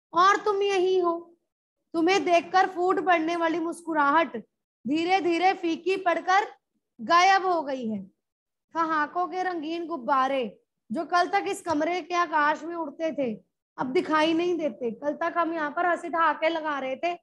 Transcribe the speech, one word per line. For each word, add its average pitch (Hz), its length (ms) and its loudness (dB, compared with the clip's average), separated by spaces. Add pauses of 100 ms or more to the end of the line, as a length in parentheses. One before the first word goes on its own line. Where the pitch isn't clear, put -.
(120)
और 381 240 6
तुम 403 260 0
यही 381 360 2
हो। 339 380 -4 (560)
तुम्हें 339 320 2
देखकर 349 440 2
फूट 370 380 0
पड़ने 339 300 2
वाली 330 220 -2
मुस्कुराहट 311 760 0 (500)
धीरे 339 340 2
धीरे 349 340 2
फीकी 359 420 -2
पड़कर 370 560 0 (480)
गायब 359 460 4
हो 339 160 0
गई 262 260 -6
है। 196 180 -6 (680)
ठहाकों 320 520 0
के 370 160 -4
रंगीन 339 440 -6
गुब्बारे 269 760 -2 (320)
जो 320 120 -4
कल 349 220 2
तक 381 220 0
इस 381 120 -4
कमरे 330 420 -2
के 339 120 -8
आकाश 311 480 0
में 339 120 -10
उड़ते 330 380 -6
थे, 247 300 -4 (360)
अब - 80 -4
दिखाई 311 460 2
नहीं 349 260 0
देते। 247 320 -4
कल 285 240 -4
तक 330 220 -4
हम 330 180 0
यहाँ 302 160 -4
पर 349 160 -2
हंसी 339 220 -2
ठहाके 311 400 2
लगा 311 300 -2
रहे 262 180 -6
थे, 349 160 -2 (100)